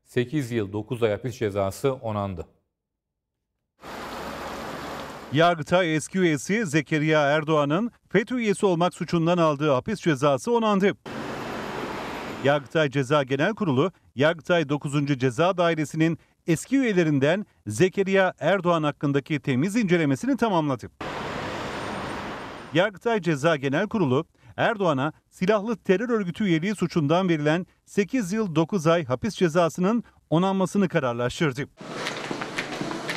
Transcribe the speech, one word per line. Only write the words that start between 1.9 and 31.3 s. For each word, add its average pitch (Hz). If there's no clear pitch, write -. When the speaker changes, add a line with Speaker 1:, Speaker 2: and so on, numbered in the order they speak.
Speaker 1:
onandı. 101
Speaker 2:
Yargıtay 165
eski 185
üyesi 180
Zekeriya 151
Erdoğan'ın 151
fetö 233
üyesi 208
olmak 175
suçundan 175
aldığı 151
hapis 135
cezası 143
onandı. 208
Yargıtay 143
Ceza 139
Genel 139
Kurulu, 170
Yargıtay 160
dokuzuncu 143
Ceza 135
Dairesi'nin 160
eski 185
üyelerinden 175
Zekeriya 185
Erdoğan 170
hakkındaki 143
temiz 147
incelemesini 175
tamamladı. 151
Yargıtay 202
Ceza 156
Genel 143
Kurulu, 156
Erdoğan'a 160
silahlı 208
terör 202
örgütü 214
üyeliği 180
suçundan 175
verilen 160
sekiz 202
yıl 214
dokuz 160
ay 165
hapis 127
cezasının 180
onanmasını 190
kararlaştırdı. 127